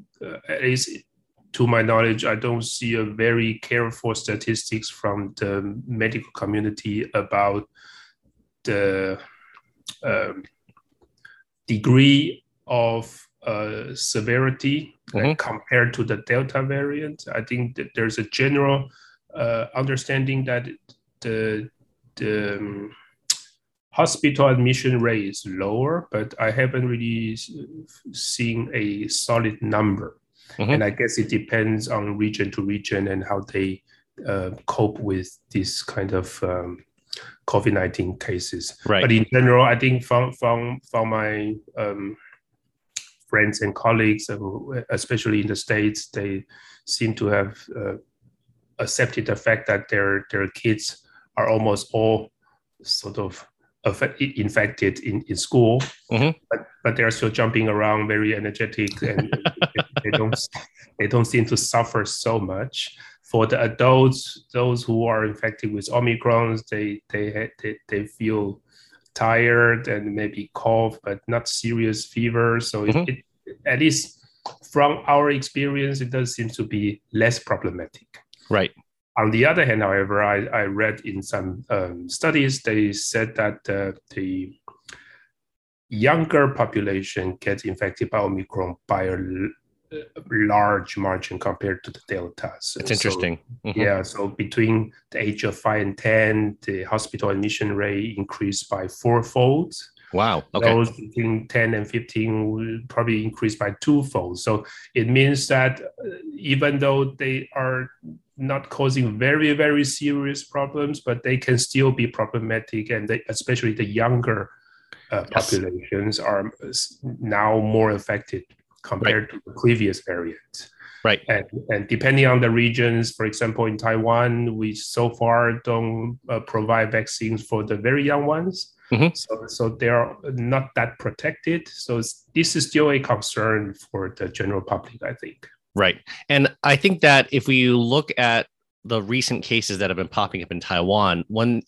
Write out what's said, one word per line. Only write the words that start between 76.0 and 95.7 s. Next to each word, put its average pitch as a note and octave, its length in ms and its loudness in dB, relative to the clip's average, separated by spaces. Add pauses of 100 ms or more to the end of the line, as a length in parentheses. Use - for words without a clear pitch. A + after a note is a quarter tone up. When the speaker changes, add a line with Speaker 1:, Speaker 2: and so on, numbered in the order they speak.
Speaker 1:
it B2 100 -6
does B2+ 240 -2
seem A2+ 160 -4
to A2+ 140 -6
be G#2 380 -2 (100)
less A#2 260 4
problematic. - 800 -6 (300)
Speaker 2:
Right. G2 240 2 (460)
Speaker 1:
On A2 120 4
the A2+ 160 4
other E3 200 4
hand, G#2+ 160 2
however, G2 400 2
I, G#2 240 2
I A2+ 200 0
read G#2+ 340 0
in G2 220 -8
some, F#2+ 480 -6
um, F2 380 -4
studies, C#3 540 0
they G#2+ 300 2
said A2+ 420 -4
that, G#2 340 -2
uh, G2 300 -4 (160)
the F#2 420 -6 (1300)
younger C#3+ 600 4
population G2 920 -2
gets G2+ 240 -2
infected G2+ 460 -4
by A2 80 0
Omicron F#2+ 580 -4 (100)
by F#2+ 180 0
a F#2 120 -2
l-, F#2 320 -4 (800)
large G#2 680 2
margin F#2+ 400 -4
compared F#2+ 440 -4
to - 80 -14
the - 160 -20
Delta. - 540 -8
So, - 180 -8
Speaker 2:
That's - 120 -6
interesting. F#2 480 0 (260)
Speaker 1:
so, G2+ 60 -6
Speaker 2:
Mm-hmm. G2+ 100 -2
Speaker 1:
yeah, G2+ 220 2
so G2+ 260 -6
between A2 640 0 (180)
the - 100 -6
age G#2 240 -2
of G#2 140 -4
five G#2+ 240 0